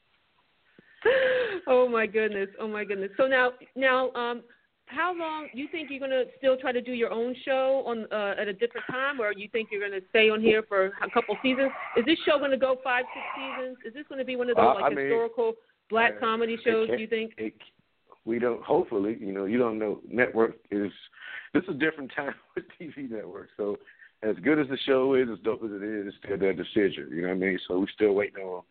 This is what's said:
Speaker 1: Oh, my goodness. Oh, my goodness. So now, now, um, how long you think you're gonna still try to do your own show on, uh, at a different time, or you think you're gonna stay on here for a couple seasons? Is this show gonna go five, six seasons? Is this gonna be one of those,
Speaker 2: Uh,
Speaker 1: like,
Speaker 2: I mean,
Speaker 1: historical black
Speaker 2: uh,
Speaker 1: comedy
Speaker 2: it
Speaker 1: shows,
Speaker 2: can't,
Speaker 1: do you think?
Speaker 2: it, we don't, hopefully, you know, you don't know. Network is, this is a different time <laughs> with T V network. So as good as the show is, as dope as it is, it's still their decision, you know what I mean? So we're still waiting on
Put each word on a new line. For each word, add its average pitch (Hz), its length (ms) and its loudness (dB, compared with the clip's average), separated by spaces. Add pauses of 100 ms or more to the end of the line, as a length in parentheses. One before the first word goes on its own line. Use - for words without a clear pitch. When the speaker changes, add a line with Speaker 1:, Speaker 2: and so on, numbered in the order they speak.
(1700)
Speaker 1:
Oh, 254 220 6
my 226 180 2
goodness. 208 420 0 (120)
Oh, 220 80 -6
my 208 160 -6
goodness. 196 320 -4
So 269 100 4
now, 254 260 4 (240)
now, 262 360 2
um, 240 300 -6 (440)
how 330 280 -4
long 311 380 -8
you 269 180 -8
think 311 200 -10
you're 269 100 -10
gonna 262 240 0 (140)
still 262 180 4
try 262 160 -2
to 240 80 -2
do 247 120 -6
your 233 180 0
own 240 340 -2
show 262 420 2
on, 226 240 -4
uh, 202 300 -2
at 208 80 -4
a 202 60 -2
different 233 360 -4
time, 269 300 -2
or 208 120 0
you 202 200 -10
think 220 180 -4
you're 202 160 -4
gonna 196 220 -6
stay 220 220 6
on 214 100 0
here 220 260 6
for 190 200 4
a 202 260 -4
couple 214 300 2
seasons? 262 280 2 (260)
Is 233 100 4
this 320 180 4
show 302 140 4
gonna 269 180 0
go 262 260 2
five, 254 220 0 (100)
six - 100 -10 (120)
seasons? 262 480 -8
Is 226 80 -12
this 294 160 -12
gonna 269 160 -6
be 254 120 -4
one 247 120 -2
of 240 80 2
those, - 80 8
Speaker 2:
Uh, 123 160 8
Speaker 1:
like, 139 120 2
Speaker 2:
I - 20 -2
mean, 139 120 -2
Speaker 1:
historical 226 480 0 (360)
black 226 260 2
Speaker 2:
uh, 208 40 -12
Speaker 1:
comedy 226 340 0
Speaker 2:
it 220 100 -6
Speaker 1:
shows, 226 220 2
Speaker 2:
can't, 233 100 0
Speaker 1:
do 220 60 -2
you 220 60 -6
think? 226 280 -4
Speaker 2:
it, 220 160 -6 (720)
we 117 140 0
don't, 117 240 0
hopefully, 117 580 2
you 98 120 -6
know, 98 120 -4
you 110 140 0
don't 113 200 2
know. 107 300 -2
Network 113 480 2 (140)
is, 104 200 -2 (640)
this 147 120 2
is - 60 -6
a 165 40 -4
different 143 420 -4
time 139 180 -4 (100)
<laughs> - 100 -18
with - 100 -8 (140)
T 165 180 -12
V 135 180 -10
network. 92 440 -12
So 101 180 -2 (460)
as 107 200 0
good 151 160 4
as 143 100 2
the 131 100 -4
show 135 360 4
is, 127 160 4
as 104 140 -8
dope 107 180 -2
as 110 80 -6
it 101 120 -8
is, 104 260 -6
it's - 160 -12
still 98 140 -4
their 95 140 2
decision, 82 600 0
you 82 100 -4
know 90 60 -2
what 92 60 0
I 95 40 0
mean? 92 200 0 (100)
So 90 100 0
we're 98 160 2
still 104 200 4
waiting 101 280 -2
on 92 280 -8